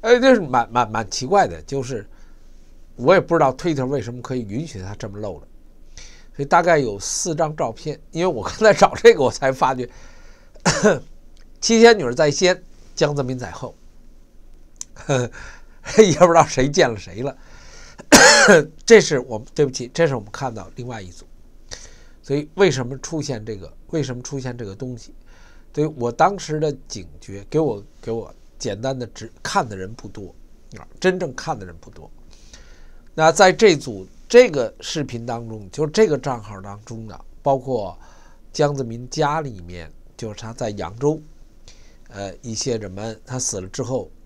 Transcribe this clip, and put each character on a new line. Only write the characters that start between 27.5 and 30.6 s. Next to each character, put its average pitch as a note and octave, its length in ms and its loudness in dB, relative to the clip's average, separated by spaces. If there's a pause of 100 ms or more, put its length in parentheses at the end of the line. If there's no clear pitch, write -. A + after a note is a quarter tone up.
给 D3+ 80 0
我， A#2 240 -2 (180)
给 A2+ 120 -8
我 A2 200 -8 (260)
简 G#2 220 -8
单 C3+ 160 -4
的 A#2+ 120 -8
只 - 220 -18 (120)
看 F3 260 -2
的 G2+ 80 -12
人 F#2+ 180 -12
不 - 140 -18
多 G2 260 -16 (440)